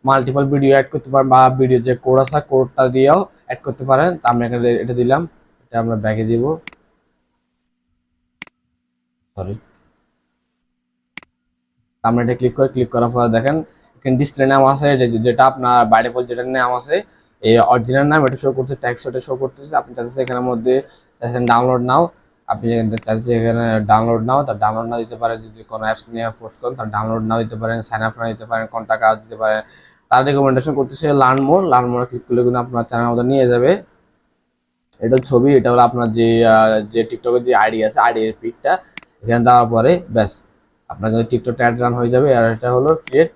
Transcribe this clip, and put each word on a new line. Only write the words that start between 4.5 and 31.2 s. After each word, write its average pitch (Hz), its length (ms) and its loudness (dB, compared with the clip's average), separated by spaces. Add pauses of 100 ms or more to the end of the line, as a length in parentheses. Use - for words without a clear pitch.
এটা 120 220 -2
দিলাম, 131 340 2 (340)
এটা - 180 -6
আমরা 113 160 -2
ব্যাকে 107 280 -4
দিব, 117 340 -2 (2750)
সরি। 98 180 -10 (2500)
তা 113 80 -2
আমরা 120 140 0
এটা 120 120 -2
ক্লিক 123 200 -2
করে, 135 120 0
ক্লিক 127 220 -4
করার 117 200 -2
পর 120 180 0
দেখেন 120 300 0 (380)
এখানে 131 220 -2
ডিসপ্লে 135 280 -2
নাম 135 200 4
আছে, 139 320 2
যে-, 117 240 0
যেটা 120 240 4
আপনার 123 400 2
by 113 200 4
default 123 200 -4
যেটা 123 180 -8
নাম 127 320 -2
আছে, 143 260 -4 (400)
এই 113 180 4
অরিজিনাল 123 480 2
নাম 151 160 2
এটা 131 120 0
শো 135 160 -2
করছে, 131 240 -6
ট্যাক্স 120 320 -6
এটা 127 120 -6
শো 131 160 -8
করতেছে। 139 400 -8
আপনি 127 200 -4
চাইতেছেন 123 280 -8
এখানের 123 180 -4
মধ্যে 127 400 0 (380)
চাইতেছেন 123 260 -4
ডাউনলোড 123 360 0
নাও, 139 280 0 (380)
আপনি 117 260 -4
এখানে 113 240 -2
চাইতেছেন 113 440 -4
এখানে 117 440 -2
ডাউনলোড 110 380 0
নাও, 131 200 0
তা 123 100 -6
ডাউনলোড 110 340 -4
নাও 117 120 -6
দিতে 117 160 -10
পারেন। 113 260 -6
যদি 113 220 -20
কোনো 110 200 -12
অ্যাপস 110 260 -8
নিয়ে 117 300 -6
পোস্ট 113 220 -18
করেন, 123 140 -8
তা 117 100 -10
ডাউনলোড 110 380 -4
নাও 113 200 -2
দিতে 113 120 -10
পারেন, 113 260 -6
সাইন 110 200 -8
আপ 110 180 -4
নাও 113 80 -6
দিতে 113 180 -12
পারেন, 113 200 -6
কন্ট্যাক্ট 113 380 -6
আস 110 160 2
দিতে 110 160 -18
পারেন। 107 260 -2 (480)
তার 131 160 2
রিকমেন্ডেশন 139 480 0
করতেছে 139 400 -2
লার্ন 131 280 2